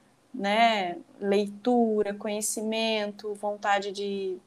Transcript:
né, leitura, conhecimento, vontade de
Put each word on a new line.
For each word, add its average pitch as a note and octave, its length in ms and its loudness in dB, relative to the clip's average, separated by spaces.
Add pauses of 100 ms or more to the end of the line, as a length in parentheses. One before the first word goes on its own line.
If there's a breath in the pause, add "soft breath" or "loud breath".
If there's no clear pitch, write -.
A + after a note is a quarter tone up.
(340 loud breath)
né, G#3 640 2 (220)
leitura, G#3 920 2
conhecimento, G#3+ 1200 -2
vontade G3+ 580 0
de G3 440 -4 (100)